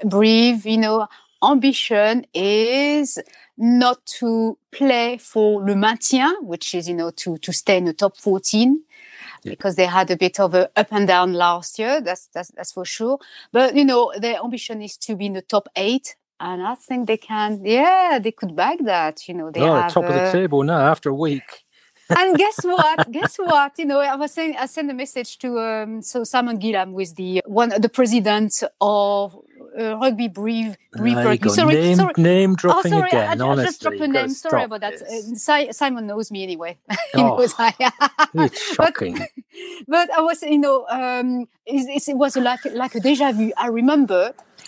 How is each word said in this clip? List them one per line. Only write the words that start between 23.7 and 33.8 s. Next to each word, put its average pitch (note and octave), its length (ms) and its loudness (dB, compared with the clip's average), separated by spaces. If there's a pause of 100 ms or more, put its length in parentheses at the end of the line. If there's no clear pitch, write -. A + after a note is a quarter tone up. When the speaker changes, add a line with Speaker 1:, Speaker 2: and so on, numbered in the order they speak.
Speaker 1:
You D#4+ 80 -4
know, C#4+ 140 0
I C#4 160 -2
was C#4+ 160 -6
saying, D#4+ 260 -6
I C4 80 -4
sent C#4+ 240 -6
a C4 40 -8
message B3+ 440 -10
to, A#3+ 220 -6
um, A3 420 -6
so A#3+ 220 -6
Simon A#3+ 340 -2
Gillam, F#3+ 340 -2
with F#3 220 -8
the F#3 320 -2
one, A3+ 240 2 (100)
the A3 80 4
president G#3+ 720 2 (200)
of G3+ 560 0 (400)
uh, A3 200 -4
rugby A#3 300 0
brief, G#3+ 480 -6 (160)
Speaker 2:
There G#3+ 140 -4
you - 80 2
Speaker 1:
brief - 100 -2
rugby. A#2+ 140 4
Speaker 2:
go. A2 160 0
Speaker 1:
Sorry, - 200 6
Speaker 2:
Name, F3 220 4
Speaker 1:
sorry. F3+ 200 4
Speaker 2:
name F3+ 360 6
Speaker 1:
Oh, F3+ 40 2
Speaker 2:
dropping F3+ 360 2
Speaker 1:
sorry, D#3+ 120 4
I, - 40 2
Speaker 2:
again, A#2+ 120 2
Speaker 1:
I - 20 2
ju-, - 80 -2
I - 40 -2
just - 80 -2
Speaker 2:
honestly, C#4+ 400 0